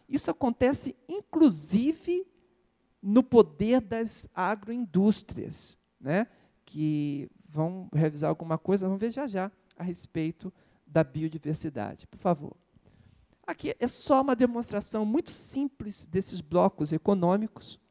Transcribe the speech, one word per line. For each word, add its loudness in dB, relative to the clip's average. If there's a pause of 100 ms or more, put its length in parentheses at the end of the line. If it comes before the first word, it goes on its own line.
Isso -2
acontece, 0 (120)
inclusive, 2 (760)
no 4
poder 4
das -6
agroindústrias, -2 (220)
né, -2 (380)
que -4 (180)
vão -4
revisar 2
alguma -2
coisa, 0
vamos -2
ver -2
já -6
já, -4 (260)
a -10
respeito -8 (360)
da 2
biodiversidade. -6
Por -20
favor. -2 (920)
Aqui -6
é -2
só 2
uma 2
demonstração -2
muito 0
simples -8
desses -4
blocos 2
econômicos, 0 (120)